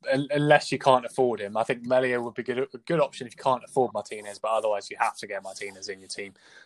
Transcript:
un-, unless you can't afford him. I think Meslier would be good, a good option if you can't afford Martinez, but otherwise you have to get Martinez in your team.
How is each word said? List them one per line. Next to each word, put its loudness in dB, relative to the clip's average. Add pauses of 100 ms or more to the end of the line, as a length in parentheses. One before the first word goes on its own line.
(120)
un-, 0
unless 4
you 0
can't 4
afford 0
him. -6
I 2
think -4
Meslier 2
would -6
be -8
good, -4
a -6
good 0
option -2
if -16
you -18
can't 0
afford 0
Martinez, -8
but -2
otherwise 0
you -10
have 0
to -10
get -8
Martinez -12
in -10
your -18
team. -10 (320)